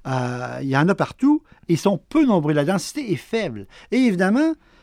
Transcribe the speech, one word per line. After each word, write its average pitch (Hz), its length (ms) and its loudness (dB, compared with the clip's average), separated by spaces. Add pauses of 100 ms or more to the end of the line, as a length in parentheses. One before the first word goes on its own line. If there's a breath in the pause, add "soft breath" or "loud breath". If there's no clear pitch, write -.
Euh, 123 560 -6
il 139 60 -4
y 131 80 0
en 156 120 4
a 196 60 2
partout. 285 480 0 (240 soft breath)
Ils 165 120 2
sont 202 200 0
peu - 260 0
nombreux. 165 280 2
La 147 120 0
densité 202 480 -4
est 147 40 0
faible. 135 500 -8 (240 loud breath)
Et 214 60 0
évidemment, 240 560 2 (300 soft breath)